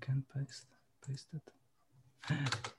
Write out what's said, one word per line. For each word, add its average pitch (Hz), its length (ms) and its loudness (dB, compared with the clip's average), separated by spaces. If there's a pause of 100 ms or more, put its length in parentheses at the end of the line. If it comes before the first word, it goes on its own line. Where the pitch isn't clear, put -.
can 135 220 2 (100)
paste, - 320 -4 (400)
paste 135 300 -6
it. - 1000 -4 (440)